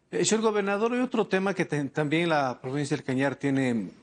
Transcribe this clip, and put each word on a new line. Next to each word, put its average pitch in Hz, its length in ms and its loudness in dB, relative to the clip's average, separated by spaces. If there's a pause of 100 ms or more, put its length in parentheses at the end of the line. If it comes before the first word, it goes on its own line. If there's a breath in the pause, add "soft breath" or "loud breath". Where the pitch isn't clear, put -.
(120 soft breath)
Eh, 175 120 0
señor 214 200 2
gobernador, 208 500 0
hay 247 60 0
otro 240 260 0
tema 190 300 0
que 170 100 0
ten-, 147 240 -2
también 156 400 0
la 139 320 0
provincia 143 340 -4
del 127 80 -4
Cañar 131 340 0
tiene 127 540 0 (120)